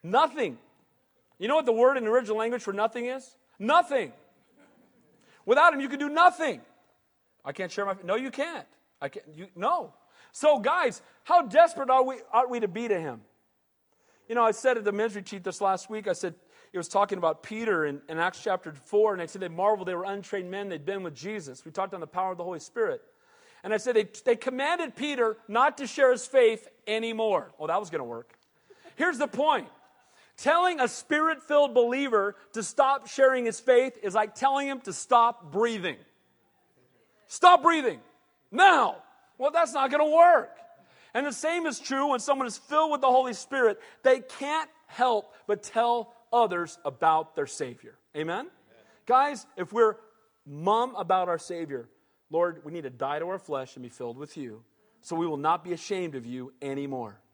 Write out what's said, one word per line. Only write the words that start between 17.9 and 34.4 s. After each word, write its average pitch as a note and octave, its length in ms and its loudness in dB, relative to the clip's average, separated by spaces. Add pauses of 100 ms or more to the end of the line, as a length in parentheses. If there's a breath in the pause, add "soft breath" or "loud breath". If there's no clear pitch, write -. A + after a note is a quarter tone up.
in D#3+ 120 -8
Acts F3+ 240 -2
chapter F#3 280 -4
four, G#3 420 0
and F#3 60 -6
I E3+ 60 -6
said F#3+ 160 -12
they F#3 60 -8
marveled, F#3 400 -2
they F#3 80 -6
were F3 80 -6
untrained G3 480 -8
men, G3 180 -8
they'd D#3 160 -10
been G3 160 -6
with E3 140 -12
Jesus. D3+ 500 -12
We D#3+ 60 -18
talked F#3+ 240 -6
on F3+ 40 -12
the D#3+ 60 -10
power F#3 260 -4
of F3+ 60 -10
the F3 60 -10
Holy F3 160 -10
Spirit. F#3+ 420 -4 (640 soft breath)
And G#3 100 -4
I G#3+ 40 -2
said A#3 180 -2
they, G#3+ 120 2 (160)
they A#3+ 120 2
commanded C#4 600 -4
Peter B3 420 -2 (100)
not C4 320 0
to C#4 80 -10
share C4 240 4
his B3 160 -2
faith A3+ 400 2 (180)
anymore. A3 720 -2
Oh, D3+ 80 -10
that E3 140 0
was G3 100 -10
gonna D#3 140 -6
work. A#2 340 -14 (600 soft breath)
Here's D#4+ 200 0
the C#4 100 0
point. C4+ 400 0 (720 soft breath)
Telling E4+ 420 2
a B3 80 2
spirit-filled D4 840 0
believer A#3 640 2 (180 soft breath)
to A3 80 -6
stop C4+ 460 0
sharing C4 380 2
his A3+ 140 -4
faith B3+ 440 4
is F#3+ 100 -6
like G#3+ 220 0
telling C#4 320 0